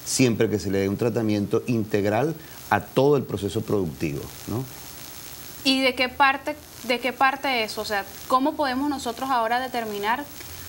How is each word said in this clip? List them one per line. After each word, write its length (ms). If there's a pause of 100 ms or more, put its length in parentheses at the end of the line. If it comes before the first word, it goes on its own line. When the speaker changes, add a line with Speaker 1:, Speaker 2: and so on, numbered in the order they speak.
Speaker 1:
siempre 460
que 80
se 120
le 100
dé 100
un 80
tratamiento 680
integral 680 (340)
a 140
todo 340
el 60
proceso 400
productivo, 580 (280)
¿no? 140 (1000)
Speaker 2:
¿Y 160
de 140
qué 160
parte, 460 (300)
de 140
qué 140
parte 500
es? 140
O 80
sea, 180 (240)
¿cómo 260
podemos 360
nosotros 400
ahora 300
determinar 640 (440)